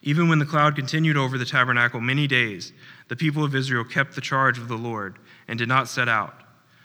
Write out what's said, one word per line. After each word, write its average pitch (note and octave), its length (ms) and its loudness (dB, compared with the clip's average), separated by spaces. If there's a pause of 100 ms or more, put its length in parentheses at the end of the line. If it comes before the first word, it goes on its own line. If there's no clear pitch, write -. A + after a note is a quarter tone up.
Even E3 260 2
when D#3+ 100 6
the D3 60 4
cloud D3+ 320 2
continued D3+ 400 0
over C3 220 0
the A#2+ 80 -4
tabernacle B2 520 2
many C3 280 0
days, A#2 480 -2 (340)
the - 80 -8
people D#3 260 0
of C#3 120 0
Israel B2+ 300 0
kept C#3 300 -4
the C3+ 60 -8
charge C3 380 0
of A#2 100 -10
the A#2 80 -6
Lord G#2+ 420 -8 (300)
and A#2 100 -6
did A#2 100 -2
not C3 200 0
set B2 220 -2
out. G#2+ 320 -2 (420)